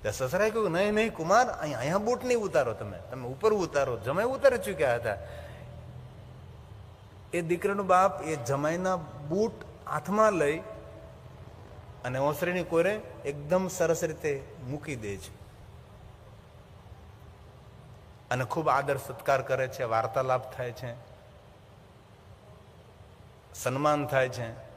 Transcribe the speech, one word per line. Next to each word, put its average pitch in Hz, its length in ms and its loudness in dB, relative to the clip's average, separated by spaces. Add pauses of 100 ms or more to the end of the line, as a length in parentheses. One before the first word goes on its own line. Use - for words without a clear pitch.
તે 104 100 -2
સસરાએ 180 380 2
કહ્યું, 214 220 2
"નહીં, 202 200 2
નહીં 214 220 2
કુમાર, 196 340 6
અહીં, 151 300 -4
અહીંયા 156 200 0
બૂટ 233 260 0
નહીં 247 140 4
ઉતારો 147 360 2
તમે, 95 240 -8 (120)
તમે 123 180 -8
ઉપર 208 240 2
ઉતારો." 139 460 2
જમાઈ 143 260 0
ઉતારી 262 340 4
ચૂક્યા 151 360 2
હતા. 110 220 0 (2250)
એ 175 80 0
દીકરાનો 175 420 0
બાપ 185 400 6
એ 156 140 -2
જમાઈના 151 600 0
બૂટ 165 560 -2 (360)
હાથમાં 202 440 4
લઈ 156 260 4 (1500)
અને 127 140 -2
ઓસરીની 165 460 0
કોરે 180 360 4 (240)
એકદમ 147 440 0
સરસ 165 360 2
રીતે 147 380 -2 (260)
મૂકી 147 280 -6
દે 101 200 -6
છે. - 140 -12 (3000)
અને 127 140 0
ખૂબ 160 240 0
આદર 139 280 4
સત્કાર 131 460 0
કરે 131 260 0
છે, 131 160 -4
વાર્તાલાપ 120 720 0
થાય 123 160 -6
છે, 120 220 -10 (2500)
સન્માન 143 520 2
થાય 131 220 2
છે. 117 380 -8 (100)